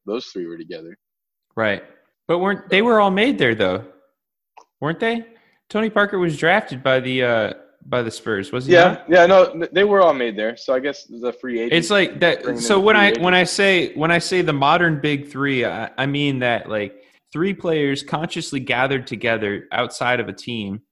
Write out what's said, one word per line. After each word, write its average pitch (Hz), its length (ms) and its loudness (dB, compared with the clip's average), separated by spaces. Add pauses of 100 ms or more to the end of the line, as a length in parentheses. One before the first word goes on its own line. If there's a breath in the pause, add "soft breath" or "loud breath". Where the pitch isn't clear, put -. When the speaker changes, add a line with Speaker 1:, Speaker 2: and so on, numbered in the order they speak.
Speaker 1:
those 113 220 -8
three 90 200 -10
were 82 120 -14
together. 82 400 -16 (580)
Speaker 2:
Right. 107 260 -2 (460)
But 170 120 0
weren't, 196 280 -2
they 190 140 2
were 226 180 4
all 202 100 4
made 208 280 2
there, 123 160 2
though, 95 320 0 (920)
weren't 160 200 -4
they? 226 240 -2 (460 soft breath)
Tony 220 180 -2
Parker 208 300 0
was 170 180 0
drafted 160 460 0
by 131 180 2
the, 127 220 -2
uh, 113 300 0 (360)
by 123 140 0
the 113 80 -4
Spurs, 98 400 -6
was 123 160 -6
he 165 60 2
Speaker 1:
Yeah, 175 100 10
Speaker 2:
not? 180 260 2
Speaker 1:
yeah, 175 180 6
no, 185 260 6
th-, 165 200 -8
they 185 120 2
were 196 180 4
all 165 100 6
made 120 240 -4
there. 110 200 -4
So - 180 -4
I 131 60 -2
guess 139 240 -8
the 117 300 -8
free 120 260 -8
agent 120 120 -4
Speaker 2:
It's 170 160 2
like 196 300 0
that. 165 240 2
Speaker 1:
bringing 120 180 -6
Speaker 2:
So 196 180 2
Speaker 1:
in - 20 4
the 196 60 2
Speaker 2:
when 214 100 6
Speaker 1:
free 208 80 6
Speaker 2:
I, 202 60 6
Speaker 1:
agent. 220 140 -2
Speaker 2:
when 180 100 4
I 180 100 4
say, 185 500 0
when 156 160 0
I 170 80 4
say 180 240 0
the 156 100 0
modern 151 480 2
big 143 300 -4
three, 135 340 -2
I, 104 320 -6
I 131 100 -2
mean 143 340 -2
that, 120 280 -2
like, 104 360 -6 (280 soft breath)
three 185 220 -2
players 147 480 -2
consciously 160 560 -6
gathered 131 480 -2
together 104 640 -4
outside 123 480 -2
of 104 100 -6
a 98 40 -8
team, 107 600 -10